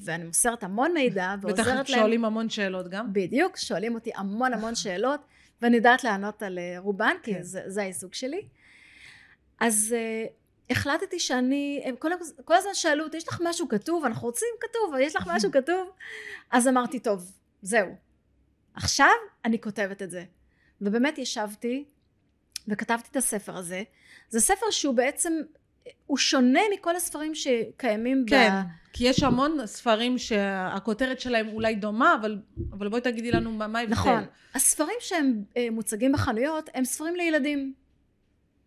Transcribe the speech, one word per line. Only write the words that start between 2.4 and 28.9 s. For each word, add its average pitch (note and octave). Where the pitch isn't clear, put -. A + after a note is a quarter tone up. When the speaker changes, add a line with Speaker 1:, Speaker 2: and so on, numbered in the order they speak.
Speaker 2:
שאלות F#3
גם. G3
Speaker 1:
בדיוק, G#3
שואלים G#3+
אותי A3
המון A3
המון A3
שאלות, G#3+
ואני A#3+
יודעת A#3+
לענות G3+
על, F#3+
אה, F3
רובן, G#3
כי G#3
Speaker 2:
כן. F3+
Speaker 1:
זה, F3+
זה F#3+
העיסוק F#3+
שלי. D4
אז, A3
אה, A3+
החלטתי E4
שאני, C#4+
הם B3+
כל D#4
הז-, F4
כל D#4
הזמן F#4+
שאלו D#4
אותי, D#4
"יש E4
לך -
משהו E4+
כתוב? D#4
אנחנו A#3+
רוצים A#3+
כתוב, A4
אבל C4
יש D4+
לך -
משהו F4
Speaker 2:
<laughs> C#4
Speaker 1:
כתוב?" F4+
אז B3
אמרתי, B3+
"טוב, F#3+
זהו. G3
עכשיו C#4
אני A3+
כותבת G3
את F#3
זה." F3
ובאמת A#3+
ישבתי A#3+
וכתבתי A#3
את -
הספר G3+
הזה. F3+
זה A3+
ספר G4+
שהוא C#4
בעצם, C#4+
הוא C4+
שונה C4
מכל E4+
הספרים D#4
שקיימים A#3+
ב- G#3
Speaker 2:
כן, B3